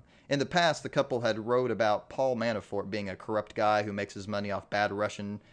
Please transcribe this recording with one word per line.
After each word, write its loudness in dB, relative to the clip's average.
in 0
the 2
past, 2
the -8
couple 0
had 0
wrote 2
about 2
Paul 0
Manafort -2
being -4
a -6
corrupt -4
guy 4
who -4
makes -4
his -10
money -4
off -4
bad 2
Russian -4